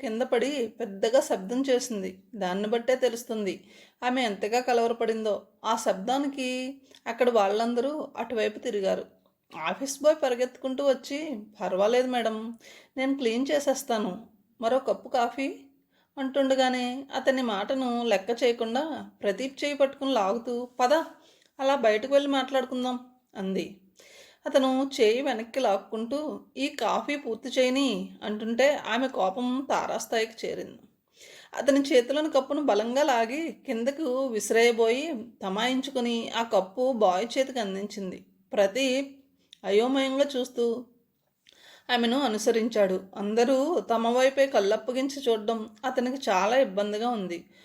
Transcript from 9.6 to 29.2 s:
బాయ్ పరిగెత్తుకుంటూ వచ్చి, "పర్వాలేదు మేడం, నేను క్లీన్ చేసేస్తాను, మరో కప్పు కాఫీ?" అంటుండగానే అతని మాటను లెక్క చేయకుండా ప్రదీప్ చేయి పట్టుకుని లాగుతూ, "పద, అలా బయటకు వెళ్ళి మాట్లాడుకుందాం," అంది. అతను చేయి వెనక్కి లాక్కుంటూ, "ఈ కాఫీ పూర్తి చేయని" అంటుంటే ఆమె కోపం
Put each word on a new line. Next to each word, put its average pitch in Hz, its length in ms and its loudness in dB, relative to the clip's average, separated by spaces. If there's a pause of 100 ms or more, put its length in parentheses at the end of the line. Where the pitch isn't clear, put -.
బాయ్ 311 200 6
పరిగెత్తుకుంటూ 262 680 -2
వచ్చి, 285 500 -2 (220)
"పర్వాలేదు 214 460 2
మేడం, 226 500 -4 (400)
నేను 269 200 0
క్లీన్ 247 340 0
చేసేస్తాను, 240 760 -2 (340)
మరో 254 180 2
కప్పు 208 300 -4
కాఫీ?" 269 500 -2 (580)
అంటుండగానే 262 1000 0
అతని 262 260 2
మాటను 240 640 -2
లెక్క 233 400 0
చేయకుండా 240 680 0 (140)
ప్రదీప్ 240 400 -4
చేయి 285 100 0
పట్టుకుని 277 400 0
లాగుతూ, 233 560 -2 (100)
"పద, 247 140 4 (680)
అలా 269 160 2
బయటకు 226 380 2
వెళ్ళి 285 160 6
మాట్లాడుకుందాం," 254 720 0 (360)
అంది. 190 460 -4 (640)
అతను 269 440 2 (120)
చేయి 226 200 4
వెనక్కి 240 380 -4
లాక్కుంటూ, 233 800 -2 (180)
"ఈ 277 100 -2
కాఫీ 220 480 -2
పూర్తి 247 340 -6
చేయని" 254 720 0
అంటుంటే 233 520 2
ఆమె 240 320 -2
కోపం 247 640 -2